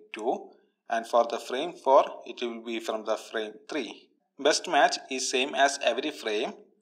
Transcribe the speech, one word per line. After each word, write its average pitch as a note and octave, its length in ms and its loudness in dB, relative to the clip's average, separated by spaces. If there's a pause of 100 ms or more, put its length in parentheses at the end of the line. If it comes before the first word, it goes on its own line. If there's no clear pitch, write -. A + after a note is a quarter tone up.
(140)
two, C3+ 360 -4 (400)
and A2+ 160 -2
for A#2 240 4
the A#2 80 -2
frame B2+ 360 -6
four, C3+ 320 6 (200)
it - 160 -12
will A#2 220 -6
be A2+ 160 -6
from A2 260 -6
the G#2+ 120 -2
frame G#2+ 360 -6 (160)
three. - 380 -8 (320)
Best D3+ 280 2
match C#3+ 300 4 (140)
is B2+ 180 -4
same C3+ 240 0
as C#3 300 4
every B2+ 260 0
frame, A#2 440 -4 (280)